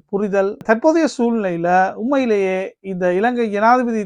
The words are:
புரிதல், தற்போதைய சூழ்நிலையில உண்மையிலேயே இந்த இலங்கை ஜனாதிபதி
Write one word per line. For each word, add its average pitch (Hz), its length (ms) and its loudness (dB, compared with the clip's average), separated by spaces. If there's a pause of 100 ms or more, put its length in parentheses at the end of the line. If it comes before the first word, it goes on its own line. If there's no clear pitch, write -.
புரிதல், 196 440 -2 (140)
தற்போதைய 311 440 2
சூழ்நிலையில 196 600 -2 (260)
உண்மையிலேயே 214 600 0 (240)
இந்த 190 240 -6 (100)
இலங்கை 233 360 0
ஜனாதிபதி 226 560 2